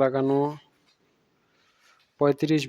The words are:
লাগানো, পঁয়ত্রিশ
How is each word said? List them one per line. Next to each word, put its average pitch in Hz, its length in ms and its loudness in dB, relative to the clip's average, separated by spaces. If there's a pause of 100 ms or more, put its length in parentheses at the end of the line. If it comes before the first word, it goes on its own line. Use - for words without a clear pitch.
লাগানো, 135 360 0 (1800)
পঁয়ত্রিশ 147 520 0